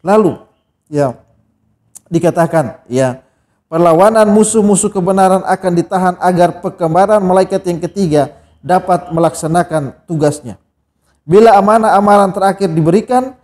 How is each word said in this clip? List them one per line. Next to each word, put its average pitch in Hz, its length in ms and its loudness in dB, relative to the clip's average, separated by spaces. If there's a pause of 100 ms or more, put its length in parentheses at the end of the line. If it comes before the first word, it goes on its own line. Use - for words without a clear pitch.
Lalu, 190 400 -2 (480)
ya, 139 240 -4 (960)
dikatakan, 165 800 -2
ya, 127 320 -2 (480)
perlawanan 180 560 2
musuh-musuh 208 640 0
kebenaran 190 560 0
akan 185 240 -2
ditahan 180 480 -2
agar 175 400 0
perkembaran 190 640 0
malaikat 190 400 0
yang 170 160 -6
ketiga 160 560 -2 (240)
dapat 180 560 -2
melaksanakan 160 880 -4
tugasnya. 147 560 -4 (640)
Bila 208 320 6
amanah-amaran 202 800 2
terakhir 196 320 -2
diberikan 214 760 -2